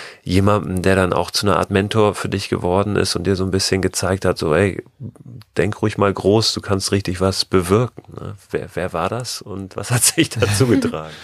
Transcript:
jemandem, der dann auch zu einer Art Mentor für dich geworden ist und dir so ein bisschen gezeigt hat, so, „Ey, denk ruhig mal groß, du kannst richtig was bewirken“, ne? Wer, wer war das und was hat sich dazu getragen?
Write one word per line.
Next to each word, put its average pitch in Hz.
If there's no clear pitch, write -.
jemandem, 92
der 95
dann 92
auch 87
zu -
einer 90
Art 90
Mentor 101
für -
dich 98
geworden 92
ist 90
und 90
dir 98
so 92
ein 95
bisschen 95
gezeigt 95
hat, 90
so, 80
„Ey, 95
denk 98
ruhig 107
mal 101
groß, 104
du -
kannst 98
richtig 92
was 95
bewirken“, 95
ne? -
Wer, -
wer 87
war 87
das 117
und 98
was -
hat 123
sich -
dazu 104
getragen? 82